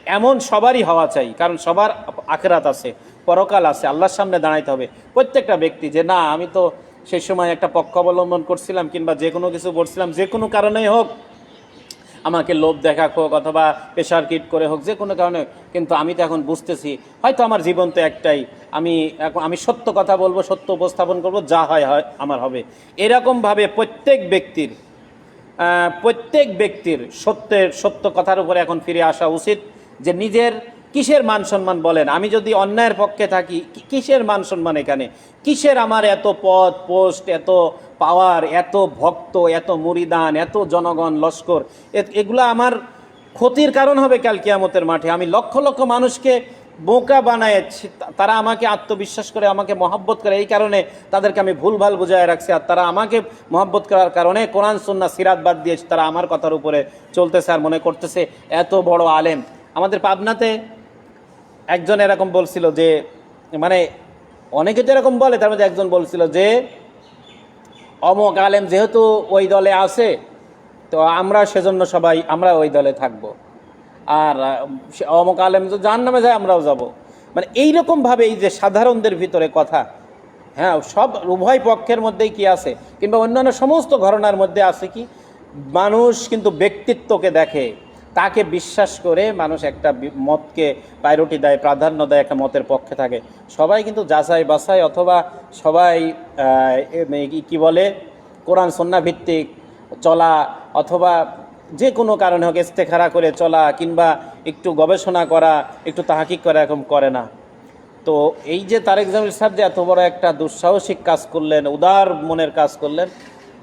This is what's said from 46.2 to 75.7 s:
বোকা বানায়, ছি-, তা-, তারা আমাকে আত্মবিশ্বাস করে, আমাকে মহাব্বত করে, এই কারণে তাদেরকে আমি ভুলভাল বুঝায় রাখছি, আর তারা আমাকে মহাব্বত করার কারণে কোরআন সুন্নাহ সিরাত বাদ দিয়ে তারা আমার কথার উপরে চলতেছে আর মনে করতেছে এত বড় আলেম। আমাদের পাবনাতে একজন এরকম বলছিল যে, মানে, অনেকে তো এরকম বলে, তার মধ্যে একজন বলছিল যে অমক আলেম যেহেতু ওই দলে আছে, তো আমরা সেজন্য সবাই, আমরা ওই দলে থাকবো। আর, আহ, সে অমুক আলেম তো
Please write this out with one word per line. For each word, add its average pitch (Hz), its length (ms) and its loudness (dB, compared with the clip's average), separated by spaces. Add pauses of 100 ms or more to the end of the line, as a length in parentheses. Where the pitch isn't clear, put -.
বোকা 247 400 2
বানায়, 220 500 2
ছি-, - 160 -16 (120)
তা-, - 180 -14
তারা 202 160 2
আমাকে 220 340 -2
আত্মবিশ্বাস 208 640 -6
করে, 208 160 0
আমাকে 196 260 -2
মহাব্বত 190 500 -2
করে, 202 140 2
এই 202 80 -2
কারণে 202 380 0 (280)
তাদেরকে 196 280 0
আমি 190 140 0
ভুলভাল 202 420 0
বুঝায় 180 320 2
রাখছি, 170 240 0
আর 165 160 2
তারা 175 200 2
আমাকে 208 340 -2 (300)
মহাব্বত 190 380 0
করার 185 200 4
কারণে 185 380 2
কোরআন 208 320 0
সুন্নাহ 190 300 -2
সিরাত 185 300 0
বাদ 165 240 0
দিয়ে 165 140 0 (120)
তারা 165 140 2
আমার 165 240 -2
কথার 156 260 -2
উপরে 147 260 -2 (340)
চলতেছে 175 380 2
আর 160 80 2
মনে 156 200 -2
করতেছে 165 460 -4 (240)
এত 175 260 0
বড় 170 300 2
আলেম। 156 360 2 (340)
আমাদের 190 240 -2
পাবনাতে 220 600 -2 (1080)
একজন 180 320 0
এরকম 190 300 2
বলছিল 175 420 0
যে, 156 320 2 (500)
মানে, 170 340 0 (640)
অনেকে 208 320 0
তো 262 80 2
এরকম 254 280 2
বলে, 247 180 4
তার 214 120 2
মধ্যে 208 160 2
একজন 185 240 -2
বলছিল 170 380 0
যে 208 400 2 (1300)
অমক 190 360 2
আলেম 196 280 2
যেহেতু 214 640 2
ওই 190 180 4
দলে 196 260 4
আছে, 196 440 2 (760)
তো 160 80 0
আমরা 185 460 4
সেজন্য 185 400 0
সবাই, 165 420 2
আমরা 175 260 2
ওই 156 160 2
দলে 139 240 2
থাকবো। 110 400 -8 (760)
আর, 151 340 2
আহ, 131 260 -4 (260)
সে - 120 -8
অমুক 175 340 2
আলেম 190 300 2
তো 202 80 -4